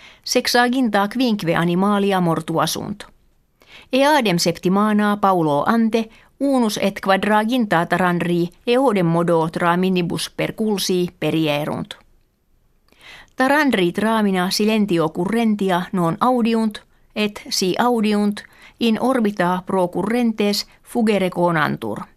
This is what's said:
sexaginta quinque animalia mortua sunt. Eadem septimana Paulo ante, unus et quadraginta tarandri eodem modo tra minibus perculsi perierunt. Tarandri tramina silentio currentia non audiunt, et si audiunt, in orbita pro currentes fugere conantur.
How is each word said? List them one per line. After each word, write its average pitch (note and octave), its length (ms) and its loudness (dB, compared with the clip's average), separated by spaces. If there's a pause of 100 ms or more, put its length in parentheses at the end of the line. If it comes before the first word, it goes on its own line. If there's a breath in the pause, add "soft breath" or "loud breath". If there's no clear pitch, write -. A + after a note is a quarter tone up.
(240 loud breath)
sexaginta B3 840 0
quinque G#3 480 0
animalia F#3+ 640 2
mortua E3 460 0
sunt. - 400 -8 (880 loud breath)
Eadem C4 460 2
septimana G#3 800 0
Paulo E3+ 500 2
ante, A3+ 440 0 (300 soft breath)
unus C4 420 0
et G3+ 180 -2
quadraginta G#3 880 0
tarandri F3 640 0 (180)
eodem A#3+ 400 2
modo E3 460 2
tra F3 240 -2
minibus F3+ 600 -2
perculsi F#3+ 720 -2 (120)
perierunt. D3+ 720 -4 (1400 loud breath)
Tarandri C4 560 2
tramina G3+ 580 0
silentio G3+ 580 0
currentia G3 720 0 (100)
non E3+ 280 0
audiunt, A3+ 600 0 (340)
et G#3 320 -4
si F#3+ 300 0
audiunt, G#3 640 0 (380 loud breath)
in A3+ 200 0
orbita G#3 640 0
pro F#3 220 0
currentes G#3+ 800 -2 (160 soft breath)
fugere G#3 480 0
conantur. D3+ 680 -2 (160)